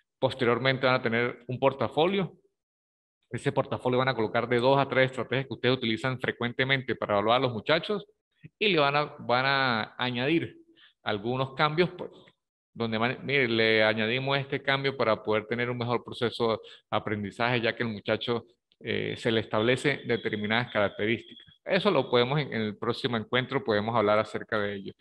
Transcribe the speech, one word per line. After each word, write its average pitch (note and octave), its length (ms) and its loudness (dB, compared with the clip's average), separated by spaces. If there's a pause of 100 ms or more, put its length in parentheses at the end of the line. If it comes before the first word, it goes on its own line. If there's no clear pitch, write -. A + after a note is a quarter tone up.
(200)
Posteriormente C3 680 2
van B2+ 80 4
a B2+ 60 0
tener A#2+ 460 -2
un B2+ 120 -6
portafolio. D3 800 0 (920)
Ese B2+ 220 -2
portafolio B2 460 0
van C3 120 2
a B2+ 60 0
colocar A2+ 320 0
de A#2+ 120 4
dos C3 180 4
a C3+ 100 2
tres C3 220 4
estrategias B2+ 380 -4
que - 80 -8
ustedes B2+ 200 2
utilizan B2 440 -2
frecuentemente B2+ 760 -2
para G#2 200 0
evaluar G#2+ 220 4
a C3 40 2
los B2+ 100 0
muchachos D#3 540 -2 (540)
y G#3+ 100 2
le E3+ 100 2
van C#3 160 2
a, D3 240 -2
van B2 260 0
a C3+ 520 0
añadir B2+ 580 -2 (460)
algunos A#2+ 540 -2
cambios, D#3 420 2
pues, - 140 -12 (640)
donde A2+ 240 -2
van, B2 240 0
mire, C3+ 240 0
le A2 360 4
añadimos A2+ 540 0
este C3+ 240 -6
cambio C3+ 340 -2
para A2 280 2
poder G#2+ 240 0
tener A#2+ 240 -2
un B2 80 -6
mejor A#2+ 240 -2
proceso A2+ 480 -2
de G#2+ 60 0 (340)
aprendizaje, G#2+ 680 -2
ya A2+ 160 0
que - 60 -6
el A#2 80 -2
muchacho, A2 560 -2 (340)
eh, G#2 380 -4
se A#2+ 140 -2
le A2+ 80 2
establece B2 680 0
determinadas A2+ 680 -2
características. G#2 760 -2 (200)
Eso F#3 240 2
lo C3+ 200 2
podemos B2 300 4
en, C3+ 140 -4
en A2 80 -2
el G#2+ 160 -4
próximo A#2 400 -2
encuentro, B2 460 -2
podemos A2 320 2
hablar G#2+ 240 6
acerca G#2+ 400 -2
de G2+ 160 -4
ello. G2 260 -10